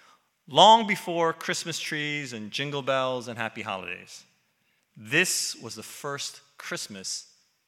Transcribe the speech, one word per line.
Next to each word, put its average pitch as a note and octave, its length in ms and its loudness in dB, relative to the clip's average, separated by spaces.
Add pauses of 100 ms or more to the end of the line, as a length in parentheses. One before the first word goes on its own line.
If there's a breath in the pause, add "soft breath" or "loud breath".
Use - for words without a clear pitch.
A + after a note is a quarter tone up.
(480 soft breath)
Long G#3 400 10
before E3+ 460 0
Christmas - 460 -6
trees D3 520 -4
and G#2+ 180 -10
jingle C#3+ 320 -4
bells C3 460 -2
and A#2 100 -10
happy A2 240 -6
holidays, F#2+ 600 -10 (720)
this C#3 600 0
was A2+ 180 -12
the A2 80 -14
first - 560 -10 (180)
Christmas - 720 -10 (400)